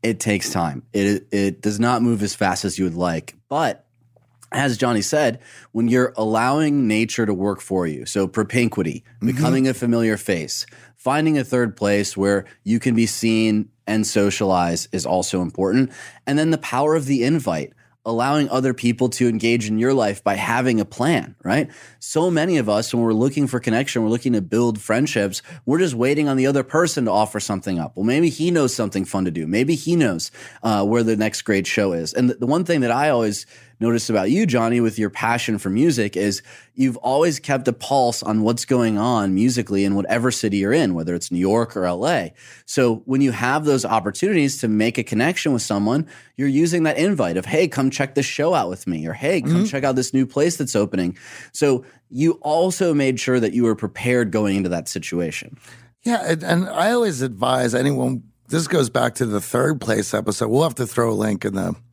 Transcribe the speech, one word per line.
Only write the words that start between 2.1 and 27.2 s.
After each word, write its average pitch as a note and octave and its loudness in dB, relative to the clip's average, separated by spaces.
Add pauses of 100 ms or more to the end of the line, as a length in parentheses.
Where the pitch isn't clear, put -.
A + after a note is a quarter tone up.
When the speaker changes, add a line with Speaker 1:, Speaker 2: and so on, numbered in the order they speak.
Speaker 1:
as G#2 -4
fast F#2 2
as F#2+ -2
you F#2+ 0
would E2+ -4
like, E2+ -4 (140)
but C#3+ -2 (760)
as B2+ 0
Johnny A#2+ 2
said, C3+ 0 (320)
when A#2 0
you're B2 2
allowing B2+ 2
nature A2 0
to G#2 0
work F#2+ -2
for F#2 -2
you, C#2 -6
so G2 0
propinquity, G#2+ -2 (120)
Speaker 2:
Mm-hmm. - -8
Speaker 1:
becoming C3 2
a C3 0
familiar A#2 0
face, F2 -4 (280)
finding D3+ 0
a B2+ -2
third A#2+ 0
place G2+ 0
where G2 2 (180)
you A2+ 0
can B2 0
be A2+ 4
seen A2 0 (180)
and G#2+ 0
socialize F#2+ 0
is F#2 -4
also F2+ -2
important. F#2+ 0 (360)
And C#3 0
then D#3+ 2
the D#3 0
power D3+ 0
of C#3+ -2
the C3 0
invite, A2+ -2 (320)
allowing C3 0
other B2+ 0
people A#2+ 0
to B2 0
engage A2+ 2
in G#2+ 0
your B2+ 2
life G#2 0
by G2+ 2
having A#2 0
a G#2 0
plan, C3 -2
right? A#2 0 (300)
So E3 0
many E3 2
of A2 0
us, G#2 0
when A#2 2
we're A2+ 2
looking C3+ 2
for A#2+ -2
connection, A#2+ 0
we're G#2+ 0
looking A#2+ 0
to G#2+ 2
build A2 0
friendships, A2 0 (240)
we're D3 2
just E3+ 0
waiting C#3+ 0
on C3+ 0
the C3 2
other C#3 2
person D#3 0
to A2 0
offer G#2+ 2